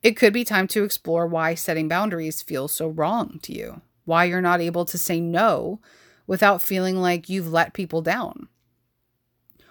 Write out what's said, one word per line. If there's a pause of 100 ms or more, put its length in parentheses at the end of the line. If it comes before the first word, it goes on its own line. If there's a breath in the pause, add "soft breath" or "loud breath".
it
could
be
time
to
explore
why
setting
boundaries
feels
so
wrong
to
you, (240)
why
you're
not
able
to
say
no (440 soft breath)
without
feeling
like
you've
let
people
down. (1200 soft breath)